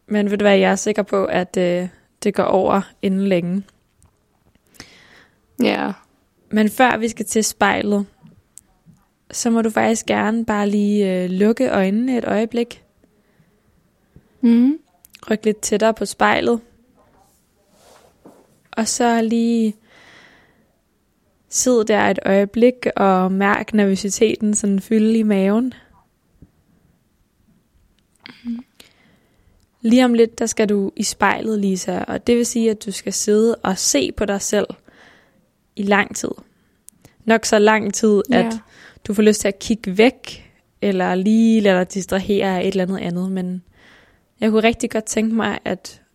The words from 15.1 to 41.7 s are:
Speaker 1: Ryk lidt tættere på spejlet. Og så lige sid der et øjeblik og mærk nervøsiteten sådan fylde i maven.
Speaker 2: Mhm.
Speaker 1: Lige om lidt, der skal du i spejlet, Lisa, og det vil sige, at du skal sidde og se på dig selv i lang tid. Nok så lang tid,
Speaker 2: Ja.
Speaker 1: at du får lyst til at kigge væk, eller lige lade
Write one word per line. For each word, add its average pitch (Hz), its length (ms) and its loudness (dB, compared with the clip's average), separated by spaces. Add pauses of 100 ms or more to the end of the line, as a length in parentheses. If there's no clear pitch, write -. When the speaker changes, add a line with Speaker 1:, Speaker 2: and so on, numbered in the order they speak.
Speaker 1:
Ryk 214 140 -2
lidt 214 160 0
tættere 220 340 0
på 208 100 -4
spejlet. 226 560 0 (2000)
Og 220 180 -4
så 233 340 2
lige 226 520 0 (1700)
sid 240 360 0
der 208 160 0 (100)
et 190 160 -2
øjeblik 202 480 2 (220)
og 190 360 2
mærk 196 420 -2
nervøsiteten 208 800 0
sådan 196 260 0
fylde 220 380 2
i 220 40 2
maven. 214 520 0 (2750)
Speaker 2:
Mhm. 240 200 -8 (1160)
Speaker 1:
Lige 247 240 4
om 240 100 2
lidt, 226 240 2
der 226 80 -2
skal 226 220 0
du 202 280 -2
i 220 60 -6
spejlet, 214 580 -2
Lisa, 190 480 -2
og - 180 -6
det 240 100 4
vil 233 100 0
sige, 226 240 0
at 214 140 -8
du 202 80 -8
skal - 200 -10
sidde 214 440 2
og 185 220 -4
se - 340 -2
på - 120 -4
dig 202 160 -4
selv - 260 -2 (1120)
i 208 60 -6
lang 202 340 0
tid. - 140 -6 (960)
Nok 220 200 2
så 220 140 2
lang 208 360 2
tid, 208 360 2
Speaker 2:
Ja. 233 160 2
Speaker 1:
at 226 80 -4 (520)
du 208 80 -4
får 214 80 2
lyst 214 180 4
til 208 80 -2
at 202 100 -6
kigge 196 400 -4
væk, - 540 0 (300)
eller 185 320 0
lige 220 460 4
lade 190 180 4